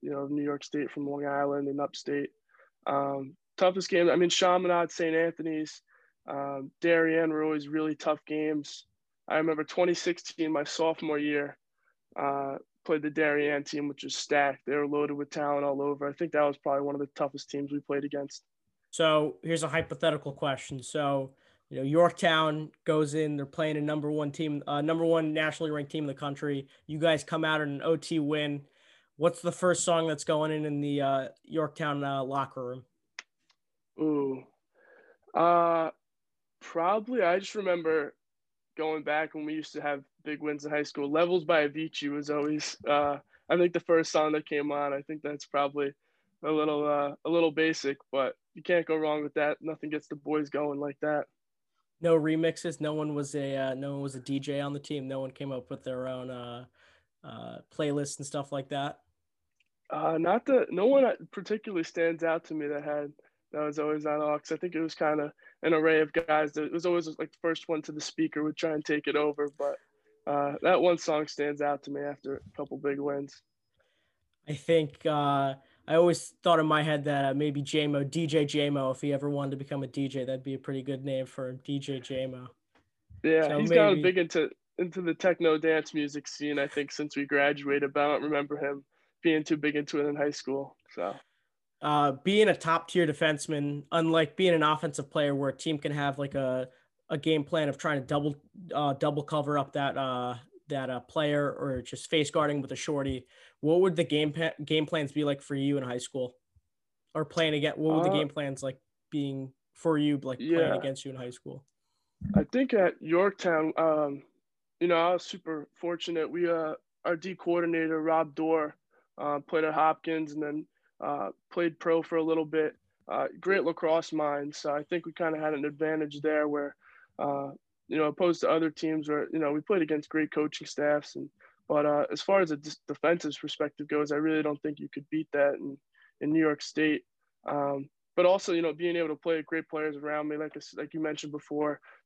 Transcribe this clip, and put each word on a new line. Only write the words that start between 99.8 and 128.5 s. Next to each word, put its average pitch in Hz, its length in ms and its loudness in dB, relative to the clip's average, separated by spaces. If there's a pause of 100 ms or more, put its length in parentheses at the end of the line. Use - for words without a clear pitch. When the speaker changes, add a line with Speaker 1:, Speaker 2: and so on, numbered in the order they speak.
Speaker 2:
uh, 123 380 -4 (340)
that, 135 220 -4
uh, 123 100 -4
player 147 500 0
or 131 300 -4
just - 300 -12
face 151 200 2
guarding 147 300 2
with 135 120 -6
a 127 40 -8
shorty, 139 500 -4 (340)
what 160 200 6
would 185 160 4
the 165 80 4
game 151 280 2
pa-, 160 200 -2 (120)
game 156 220 2
plans 147 240 -2
be 147 140 0
like 143 180 0
for 143 140 -6
you 139 220 0
in 131 40 -2
high 123 160 -4
school? 127 380 -6 (800)
Or 156 100 0
playing 156 300 2
against, 151 240 0
what 160 180 2
would 165 80 4
the 185 60 4
Speaker 1:
Uh, - 80 4
Speaker 2:
game 151 100 0
plans 139 340 -6
like 131 160 -6 (320)
being 135 420 -4 (200)
for 160 260 0
you, 147 200 2
like, 131 200 -6
playing 147 140 0
Speaker 1:
yeah. 165 240 4
Speaker 2:
against 135 280 -4
you 139 60 -10
in 131 60 -10
high 123 140 -10
school? 139 340 -16 (720)
Speaker 1:
I - 100 4
think 254 300 0
at 185 260 4
Yorktown, 170 760 2
um, 151 460 2 (580)
you 170 60 0
know, 175 100 4
I 170 160 4
was 175 120 0
super 160 500 -10
fortunate. 170 560 -4
We, 170 180 0
uh, 160 260 0 (300)
our 175 120 0
D 185 180 -6
coordinator, 170 680 0
Rob 160 320 2
Dorr, 160 420 0 (400)
uh, 147 240 -2
played 156 240 0
at 156 100 0
Hopkins 156 580 2
and 151 100 -6
then, 151 240 -6 (340)
uh, 143 300 -4 (200)
played 170 280 -2
pro 165 240 2
for 165 140 -2
a 160 60 2
little 160 220 2
bit. 156 320 -2 (320)
Uh, 135 200 -2 (120)
great 190 240 2
lacrosse 165 480 0
mind. 147 420 -2
So 147 200 -4
I 147 80 -2
think 170 240 -4
we 160 60 -12
kinda 160 260 -2
had 156 160 0
an 139 100 -4
advantage 151 560 -2
there 151 280 2
where, 143 280 -4 (420)
uh, 139 320 -2 (380)
you 139 80 -4
know, 156 80 2
opposed 165 380 2
to 165 80 2